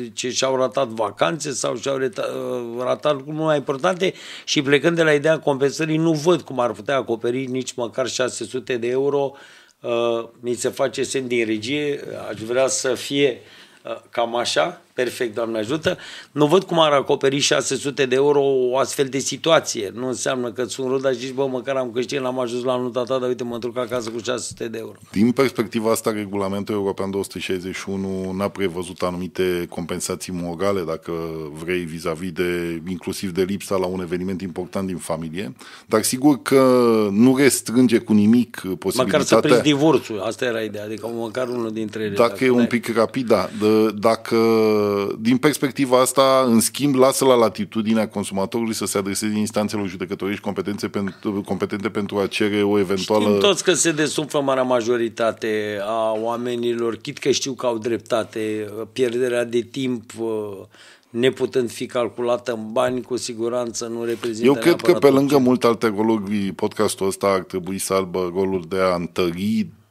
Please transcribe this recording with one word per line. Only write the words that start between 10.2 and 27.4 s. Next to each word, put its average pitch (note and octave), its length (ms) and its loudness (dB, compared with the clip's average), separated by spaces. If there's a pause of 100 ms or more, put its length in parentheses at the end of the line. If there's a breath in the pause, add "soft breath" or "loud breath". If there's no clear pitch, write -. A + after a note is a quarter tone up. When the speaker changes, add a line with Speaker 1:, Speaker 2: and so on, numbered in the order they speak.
Speaker 1:
mi A#2+ 140 -4
se A#2+ 160 -2
face C3+ 340 -2
semn C3 240 -4
din A#2+ 180 0
regie, C#3 540 -2 (300)
aș G#2 120 -10
vrea B2 260 2
să - 200 -2
fie, C3 540 0 (440 loud breath)
uh, A#2+ 60 -8 (180)
cam A#2 260 -2
așa, D3 460 0 (120)
perfect, A#2+ 420 -2
Doamne A2+ 220 -2
ajută. D3 400 -2 (340 loud breath)
Nu D3 140 4
văd F3+ 180 6
cum E3 160 0
ar D#3 120 6
acoperi C#3 460 2
șase C#3 380 2
sute C3+ 300 -2
de B2+ 100 0
euro C#3+ 280 4
o B2+ 340 2
astfel C3+ 280 0
de C3 120 -4
situație. B2+ 760 0
Nu B2 140 -6
înseamnă B2 440 -4
că G#2 120 -4
sunt C3 240 -6
ruda C3+ 240 0
și B2 60 -2
zici, C3 160 -8
„Bă, C3+ 120 -2
măcar C3 300 -4
am B2+ 160 -4
câștigat, B2+ 320 -4
n-am B2+ 160 -4
ajuns A#2+ 240 -4
la B2+ 140 0
nunta B2 260 -2
ta, C3 140 -2
dar B2+ 100 -2
uite, B2 160 -4
mă A#2+ 100 -8
întorc A#2 240 -6
acasă A#2+ 320 -4
cu A2+ 140 -8
șase A#2+ 240 -4
sute - 200 -10
de A2+ 100 -10
euro.” A2 180 -12 (160)
Speaker 2:
Din A2+ 200 4
perspectiva A2+ 600 0
asta, A2+ 200 0
regulamentul G2+ 640 -4
european G2 360 -2
două G2 120 -2
sute - 160 -10
șaizeci F#2 360 -4